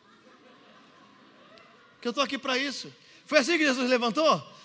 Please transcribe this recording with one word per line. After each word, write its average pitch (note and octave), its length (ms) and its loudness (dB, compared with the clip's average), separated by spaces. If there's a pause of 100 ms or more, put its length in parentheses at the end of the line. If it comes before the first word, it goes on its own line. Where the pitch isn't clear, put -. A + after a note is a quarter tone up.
(2000)
Que - 60 -8
eu A#3+ 60 -4
tô C#4+ 80 -4
aqui C4+ 180 -2
pra C4 180 -4
isso." C4 380 -6 (320)
Foi D4 140 4
assim D4+ 180 0
que D#4 60 2
Jesus B3+ 260 0
levantou? A#3+ 500 2 (240)